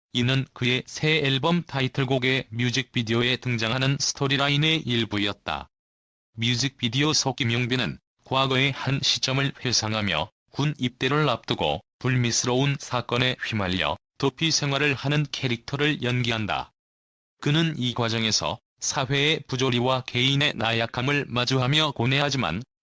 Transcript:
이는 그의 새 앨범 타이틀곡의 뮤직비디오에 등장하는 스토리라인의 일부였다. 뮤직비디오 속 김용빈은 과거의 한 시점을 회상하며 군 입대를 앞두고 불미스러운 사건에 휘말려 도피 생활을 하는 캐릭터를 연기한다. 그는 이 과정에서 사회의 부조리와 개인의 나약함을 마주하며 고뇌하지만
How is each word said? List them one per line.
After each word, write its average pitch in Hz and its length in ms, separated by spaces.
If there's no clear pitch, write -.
이는 127 400
그의 123 320
새 156 360
앨범 143 420
타이틀곡의 131 880
뮤직비디오에 120 880
등장하는 123 600
스토리라인의 143 840
일부였다. 104 880
뮤직비디오 123 800
속 - 220
김용빈은 120 640
과거의 131 480
한 135 300
시점을 135 500
회상하며 107 640
군 143 260
입대를 135 540
앞두고 90 500
불미스러운 127 800
사건에 123 640
휘말려 90 540
도피 147 320
생활을 143 440
하는 147 380
캐릭터를 135 720
연기한다. 117 680
그는 156 360
이 123 180
과정에서 110 640
사회의 143 640
부조리와 127 560
개인의 139 540
나약함을 117 720
마주하며 131 640
고뇌하지만 127 680